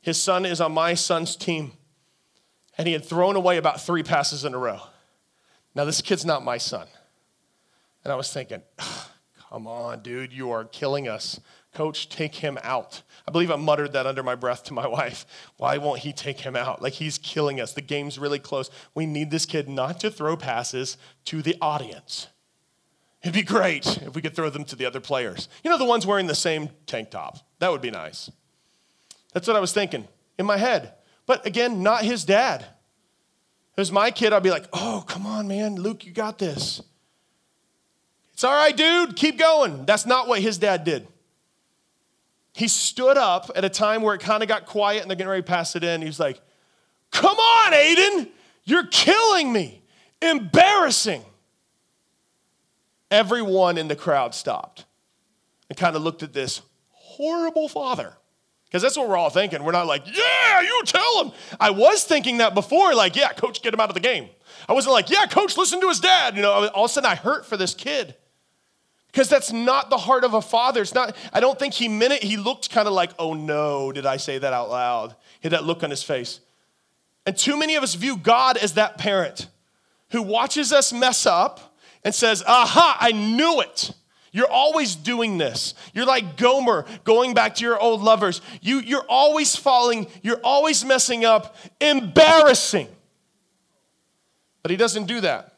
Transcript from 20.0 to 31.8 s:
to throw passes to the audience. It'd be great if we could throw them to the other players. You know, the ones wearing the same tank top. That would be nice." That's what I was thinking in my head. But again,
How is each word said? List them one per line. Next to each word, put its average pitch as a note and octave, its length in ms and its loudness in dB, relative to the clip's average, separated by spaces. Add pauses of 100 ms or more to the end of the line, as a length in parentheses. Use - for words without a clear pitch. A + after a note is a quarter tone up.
to G#3+ 100 -4
throw D#3 240 -4
passes C3 640 -8 (280)
to D#3+ 160 -8
the D3+ 200 -4
audience. C#3+ 680 -8 (920)
It'd E3+ 140 -6
be G#3+ 80 0
great E3+ 580 -2
if C#3+ 140 -14
we D#3+ 80 -8
could D#3 120 -8
throw D#3+ 140 -4
them C#3+ 160 -10
to C#3 100 -16
the B2 120 -6
other B2+ 120 -8
players. B2 480 -6 (160)
You D#4+ 60 -6
know, E4+ 80 2
the C4 80 0
ones A#3 220 0
wearing G3 180 0
the D#3 80 -4
same D#3 360 -4 (180)
tank A2+ 240 -10
top. D#2+ 260 -14 (220)
That F3+ 120 0
would C#3+ 100 -6
be B2 100 -8
nice." D#2 400 -14 (1000)
That's F3 160 -8
what A3+ 80 0
I G#3 40 2
was F3+ 140 -4
thinking D3+ 340 -6 (320)
in F#3+ 80 -4
my G3+ 100 0
head. A3 360 -2 (340)
But B3 180 0
again, A3+ 380 -2